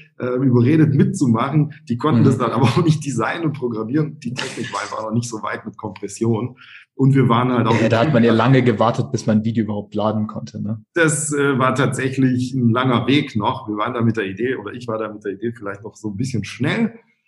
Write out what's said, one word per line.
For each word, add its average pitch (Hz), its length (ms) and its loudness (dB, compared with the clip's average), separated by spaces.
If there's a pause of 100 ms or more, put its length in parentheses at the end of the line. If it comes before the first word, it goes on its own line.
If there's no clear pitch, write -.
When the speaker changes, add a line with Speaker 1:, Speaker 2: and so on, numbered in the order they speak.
(180)
Speaker 1:
äh, 123 180 -4
überredet 135 580 4
mitzumachen. 143 800 2 (160)
Die 117 80 -2
konnten 127 220 2
Speaker 2:
Mhm. 113 40 6
Speaker 1:
das - 140 4
dann 123 140 0
aber 123 120 2
auch 175 200 4
nicht 156 200 2
designen 139 400 -2
und 156 140 -2
programmieren. 120 600 -4
Die 120 120 -8
Technik 127 400 -8
war 98 80 -4
einfach 104 220 -8
noch 110 100 -8
nicht 120 160 0
so 117 140 -10
weit 107 240 -8
mit 101 100 -14
Kompression. 110 800 -4 (380)
Und 135 200 4
wir 123 140 4
waren 123 240 2
halt 110 140 2
auch 113 120 2
Speaker 2:
Ja, 110 120 2
da 110 160 4
hat 151 80 2
man 113 100 6
ja 117 80 6
lange 123 300 4
gewartet, 113 500 2
bis 110 140 -4
man 107 120 4
ein 107 60 -2
Video 113 200 0
überhaupt 104 300 -8
laden 107 340 0
konnte, - 340 -10
ne? 110 200 -6 (120)
Speaker 1:
Das, 156 400 0
äh, 139 240 2
war 131 160 2
tatsächlich 131 800 0
ein 120 160 2
langer 123 360 2
Weg 143 300 0
noch. 107 320 -4
Wir 104 80 -4
waren 113 160 -4
da 120 80 -4
mit 113 160 0
der 107 80 -2
Idee, 120 300 -4
oder 101 180 -10
ich 120 160 -12
war 110 80 -4
da 107 160 -6
mit 104 120 -16
der 101 80 -6
Idee 113 200 -6
vielleicht 101 300 -10
noch 104 140 -16
so 107 140 -8
ein 98 60 -10
bisschen 101 280 -4
schnell. 190 500 -2 (340)